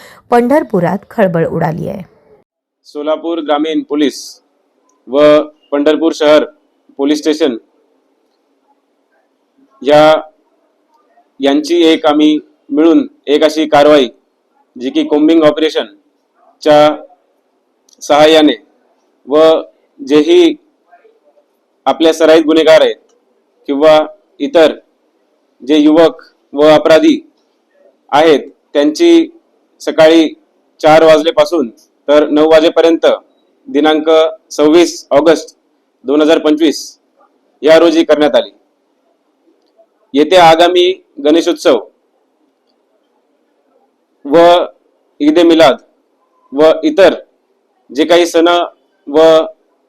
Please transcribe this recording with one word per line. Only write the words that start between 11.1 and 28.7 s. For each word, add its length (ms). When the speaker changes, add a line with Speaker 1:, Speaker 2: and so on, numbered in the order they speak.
Speaker 2:
यांची 420
एक 240
आम्ही 320
मिळून 380
एक 180
अशी 220
कारवाई, 420
जी 100
की 140
कॉम्बिंग 380
ऑपरेशनच्या 1500
सहाय्याने 640
व 340
जेही 480
आपल्या 280
सराईत 320
गुन्हेगार 360
आहेत 140
किंवा 340
इतर 360
जे 120
युवक 440
व 100
अपराधी 680
आहेत, 280